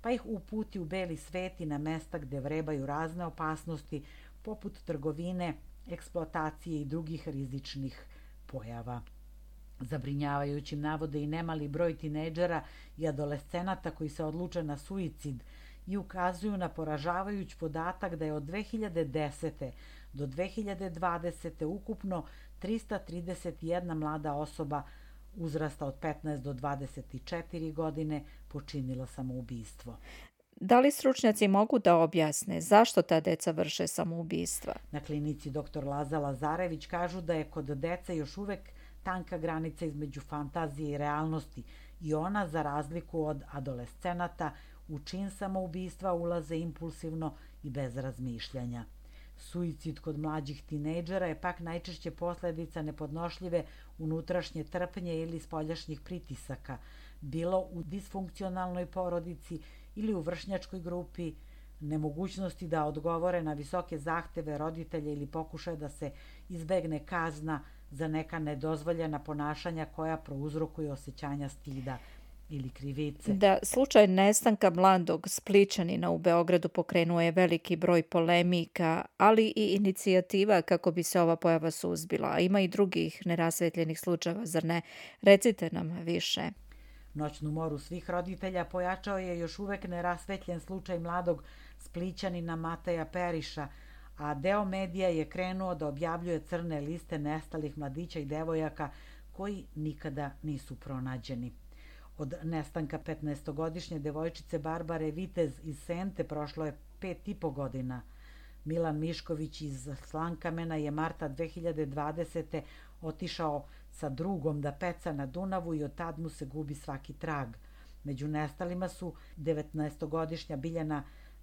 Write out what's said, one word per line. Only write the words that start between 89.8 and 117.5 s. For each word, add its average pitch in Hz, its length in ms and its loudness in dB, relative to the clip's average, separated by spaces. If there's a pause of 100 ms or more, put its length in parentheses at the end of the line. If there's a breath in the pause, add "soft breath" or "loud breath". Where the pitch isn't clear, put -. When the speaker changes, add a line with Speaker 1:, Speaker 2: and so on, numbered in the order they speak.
Speaker 1:
nerasvetljen 175 720 -2
slučaj 190 380 -4
mladog 170 460 0 (340 soft breath)
Splićanina 175 800 -4
Mateja 165 480 -2
Periša, 160 640 -2 (480 soft breath)
a 147 180 -2
deo 190 300 2
medija 190 440 0
je 160 200 2
krenuo 185 460 -2
da 151 140 -2
objavljuje 165 520 -2
crne 165 400 -2
liste 160 380 -6
nestalih 151 600 -4
mladića 151 400 -6
i 147 60 -4
devojaka 156 680 -2 (420 soft breath)
koji 196 420 -6
nikada 147 560 -4 (120)
nisu 139 340 -6
pronađeni. 127 760 -6 (640 soft breath)
Od 147 240 -4
nestanka 160 560 -2
petnaestogodišnje 156 1000 -4
devojčice 156 600 -4
Barbare 160 520 -2
Vitez 170 420 0 (100)
iz 151 160 -8
Sente 175 460 -4
prošlo 151 420 -4
je 147 100 -4 (240)
pet 185 280 -6
i 202 60 -4
po 160 160 -2
godina. 127 520 -4 (600 soft breath)
Milan 156 340 2
Mišković 156 640 -4
iz 135 280 -6 (160)
Slankamena 165 720 -4
je 151 140 0
marta 156 380 -2
dve 147 200 -2
hiljade 160 380 -2
dvadesete 156 760 -4 (380 soft breath)
otišao 151 640 -4 (260 soft breath)
sa - 180 -6
drugom 151 520 0
da 143 120 -2
peca 175 400 -4
na 139 140 -2
Dunavu 175 480 -2
i 147 100 0
od 139 100 -6
tad 165 240 -6
mu 165 100 -4
se 151 180 -8
gubi 143 280 -6
svaki 139 380 -8
trag. 143 360 -4 (560 soft breath)